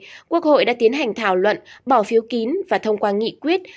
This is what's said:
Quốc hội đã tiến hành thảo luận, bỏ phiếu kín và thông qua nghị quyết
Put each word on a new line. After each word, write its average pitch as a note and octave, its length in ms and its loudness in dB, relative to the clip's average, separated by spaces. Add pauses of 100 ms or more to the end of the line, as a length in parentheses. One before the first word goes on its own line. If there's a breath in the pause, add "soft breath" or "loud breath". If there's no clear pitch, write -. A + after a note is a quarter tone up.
(280 loud breath)
Quốc E4+ 160 -2
hội C#4+ 220 4
đã A#3+ 80 0
tiến A#3+ 200 2
hành C4+ 200 -2
thảo G3+ 220 0
luận, G3 220 0 (280 loud breath)
bỏ B3 180 4
phiếu A3+ 180 0
kín A3+ 320 -4 (160)
và G3+ 80 0
thông G#3 200 -2
qua G#3 140 -2
nghị G#3+ 300 -4
quyết F4+ 200 0 (160 loud breath)